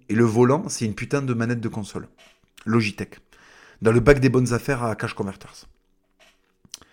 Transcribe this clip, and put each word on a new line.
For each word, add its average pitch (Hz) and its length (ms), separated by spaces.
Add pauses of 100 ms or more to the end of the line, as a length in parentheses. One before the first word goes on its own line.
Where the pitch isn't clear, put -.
(100)
et 104 40
le 117 100
volant, 123 440
c'est - 160
une 104 100
putain 139 280
de 127 100
manette 117 280
de 113 80
console. 98 380 (600)
Logitech. 107 540 (600)
Dans 113 120
le 120 80
bac 131 200
des 131 80
bonnes 123 240
affaires 120 320
à 110 100
Cash - 200
Converters. - 500 (1300)